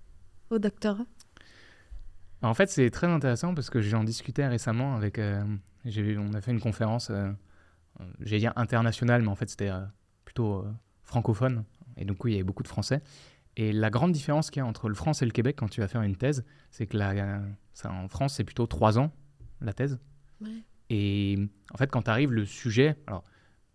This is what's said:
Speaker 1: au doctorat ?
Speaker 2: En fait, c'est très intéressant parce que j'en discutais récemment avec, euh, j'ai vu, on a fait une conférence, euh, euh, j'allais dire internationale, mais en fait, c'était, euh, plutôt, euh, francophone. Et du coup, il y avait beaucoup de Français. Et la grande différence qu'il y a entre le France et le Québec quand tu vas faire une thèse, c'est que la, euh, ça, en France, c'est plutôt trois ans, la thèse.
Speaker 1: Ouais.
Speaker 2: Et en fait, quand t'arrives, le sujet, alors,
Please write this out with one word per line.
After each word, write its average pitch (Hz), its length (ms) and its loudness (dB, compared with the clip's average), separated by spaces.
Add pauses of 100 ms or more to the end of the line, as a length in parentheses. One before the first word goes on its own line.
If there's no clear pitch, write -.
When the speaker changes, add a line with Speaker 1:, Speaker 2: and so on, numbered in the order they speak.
(500)
Speaker 1:
au 226 80 2
doctorat ? 208 480 0 (1400)
Speaker 2:
En 113 120 2
fait, 196 160 4
c'est 123 200 4
très - 160 -2
intéressant 147 480 2
parce 143 160 -4
que 120 100 0
j'en 110 240 2
discutais 113 420 -2
récemment 123 480 0
avec, 104 240 -2
euh, 104 240 0 (420)
j'ai 107 180 -2
vu, 104 160 0
on 104 160 -2
a 104 60 -4
fait 123 100 -4
une 117 100 2
conférence, 113 500 0
euh, 101 200 0 (680)
euh, - 40 -14 (160)
j'allais 104 200 0
dire 113 160 2
internationale, 117 680 4
mais 107 60 2
en 98 60 0
fait, 101 140 -2
c'était, 101 220 -4
euh, 92 100 -4 (440)
plutôt, 104 360 -2
euh, 101 120 -6 (300)
francophone. 117 600 0 (320)
Et - 80 -8
du 98 100 -2
coup, 117 140 -4
il 113 40 2
y 104 40 2
avait 95 80 0
beaucoup - 180 -2
de - 60 -12
Français. 131 340 -2 (540)
Et 110 160 0
la 107 160 2
grande 127 240 4
différence 151 380 0
qu'il 143 100 -4
y - 20 0
a 127 40 -2
entre 113 220 -4
le 107 60 -2
France - 280 0
et - 20 4
le 117 60 4
Québec 120 280 0
quand 110 100 -2
tu - 120 -6
vas 98 80 0
faire 113 140 -2
une 101 140 0
thèse, 131 280 0 (260)
c'est - 160 -6
que 110 120 -2
la, 101 140 2
euh, 101 260 -2 (340)
ça, - 180 -8
en 92 180 -6
France, 139 260 -2
c'est 107 100 0
plutôt 117 220 -2
trois 110 320 4
ans, 151 140 2 (500)
la 110 100 -2
thèse. 131 260 -2 (440)
Speaker 1:
Ouais. 220 200 -10 (280)
Speaker 2:
Et 101 480 0 (340)
en - 60 -8
fait, 135 120 0
quand 123 120 0
t'arrives, 123 300 2
le 110 120 2
sujet, 123 520 2 (100)
alors, 92 180 -8 (500)